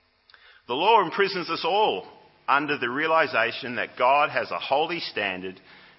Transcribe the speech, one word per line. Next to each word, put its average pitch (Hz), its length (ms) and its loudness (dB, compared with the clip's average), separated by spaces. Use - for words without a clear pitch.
The 120 60 -4
law 202 280 6
imprisons 180 480 -2
us 165 140 -4
all 170 440 0
under 143 300 2
the 120 120 -2
realisation 127 840 0
that 104 200 -6
God 143 340 4
has 127 200 -4
a 87 80 -4
holy 160 420 -2
standard 95 600 -6